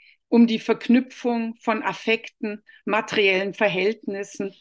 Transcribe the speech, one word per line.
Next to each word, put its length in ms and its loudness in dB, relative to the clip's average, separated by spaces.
um 180 6
die 140 0
Verknüpfung 1000 0
von 220 -2
Affekten, 800 -4
materiellen 640 0
Verhältnissen, 1080 -2